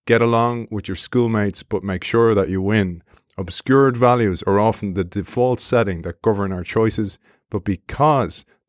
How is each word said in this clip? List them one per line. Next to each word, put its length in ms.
Get 160
along 500
with 160
your 80
schoolmates, 680
but 200
make 200
sure 300
that 160
you 120
win. 420
Obscured 580
values 480
are 160
often 340
the 100
default 560
setting 420
that 200
govern 300
our 120
choices, 560
but 140
because 840